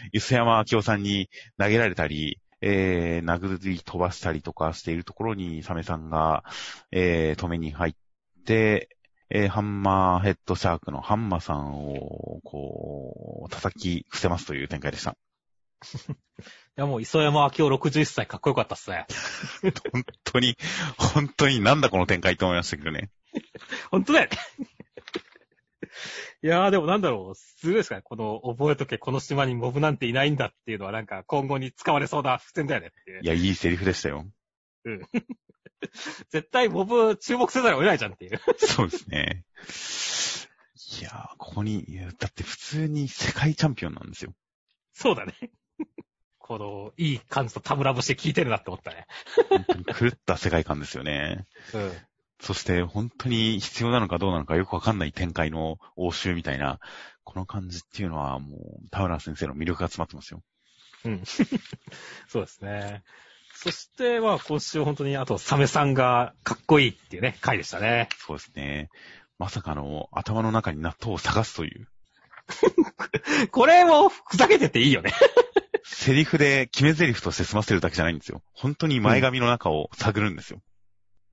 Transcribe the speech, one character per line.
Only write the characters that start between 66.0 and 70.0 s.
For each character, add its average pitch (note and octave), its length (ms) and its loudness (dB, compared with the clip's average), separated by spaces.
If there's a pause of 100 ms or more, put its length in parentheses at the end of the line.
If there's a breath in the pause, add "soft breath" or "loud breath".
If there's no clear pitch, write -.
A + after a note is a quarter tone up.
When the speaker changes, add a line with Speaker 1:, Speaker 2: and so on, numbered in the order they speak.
Speaker 2:
か - 160 -4
っ - 60 -20
こ D3+ 140 8
い C3 80 6
い - 20 0
っ G2+ 40 -6
て - 220 -20
い - 40 -10
う - 20 -10
ね、 B2+ 200 -2
回 - 160 0
で E2 60 -6
し - 60 -14
た F#2 100 -8
ね。 A#2 380 2
Speaker 1:
そ - 160 -12
う C#2+ 40 -8
で - 60 -16
す - 120 -20
ね。 D2 340 -8 (480 loud breath)
ま F2+ 120 -6
さ - 120 -6
か D#2 140 -6
の D2 360 -8